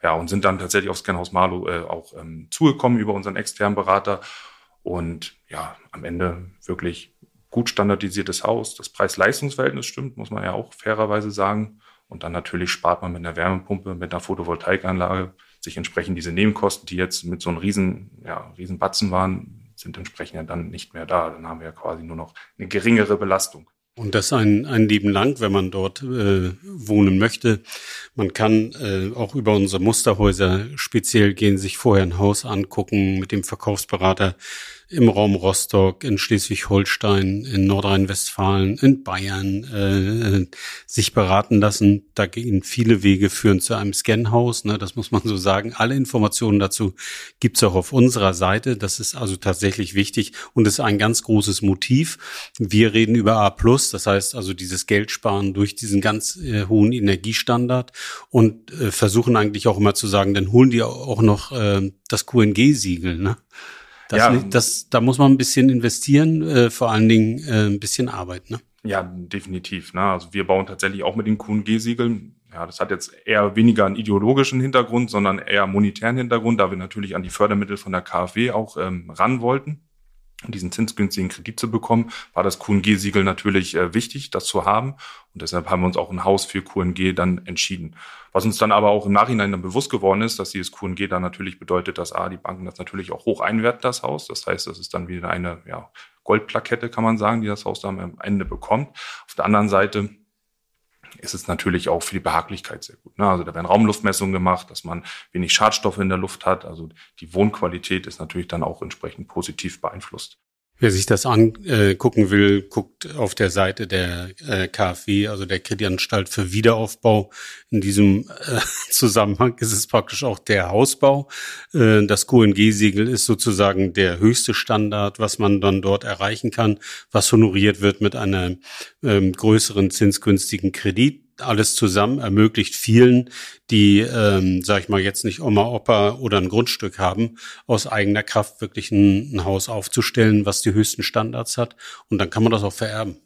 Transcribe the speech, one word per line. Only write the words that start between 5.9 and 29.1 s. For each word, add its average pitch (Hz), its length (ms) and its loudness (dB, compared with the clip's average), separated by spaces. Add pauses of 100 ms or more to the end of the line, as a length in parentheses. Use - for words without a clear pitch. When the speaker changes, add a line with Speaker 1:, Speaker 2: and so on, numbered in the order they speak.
Speaker 1:
am 76 120 -18
Ende 87 460 -6 (160)
wirklich 87 500 -8 (320)
gut 120 220 -2
standardisiertes 98 720 -2
Haus. 113 300 -4
Das - 160 -18
Preis-Leistungs-Verhältnis 139 960 -2
stimmt, 131 320 -12
muss 104 120 -14
man 104 140 -8
ja 92 80 -6
auch 107 220 -10
fairerweise 107 560 -4
sagen. 104 500 -4 (260)
Und - 160 -18
dann 82 100 -10
natürlich 87 380 -6
spart 87 300 -2
man 90 120 -8
mit 87 80 -10
einer 85 140 -10
Wärmepumpe, 92 600 -4
mit 87 180 -10
einer 87 80 -6
Photovoltaikanlage 92 1120 -4 (280)
sich - 180 -14
entsprechend 87 400 -6
diese 85 140 -8
Nebenkosten, 101 540 -2
die 92 100 -10
jetzt 90 280 -4
mit 85 160 -8
so - 80 -8
einem 85 100 -6
riesen, 95 520 -4 (140)
ja, - 340 -14
riesen 90 200 -12
Batzen 98 320 -2
waren, 92 640 -4
sind - 220 -18
entsprechend - 400 -14
ja 80 60 -12
dann 85 260 -10
nicht 82 240 -16
mehr 82 140 -14
da. 82 240 -2
Dann 82 180 -18
haben 82 120 -14
wir 80 80 -16
ja 80 40 -18
quasi 80 320 -10
nur 82 100 -14
noch 80 200 -14 (240)
eine 95 100 -12
geringere 104 480 2
Belastung. 95 540 -2 (260)
Speaker 2:
Und 101 180 -8
das 104 200 0
ein, 107 320 4
ein 117 200 2
Leben 104 220 2
lang, 117 320 0
wenn 107 100 0
man 95 200 0
dort, 95 320 -6
äh, 101 500 0 (100)
wohnen 107 560 2
möchte. 110 440 0 (520)
Man 101 200 -4
kann, 110 380 2
äh, 98 440 -4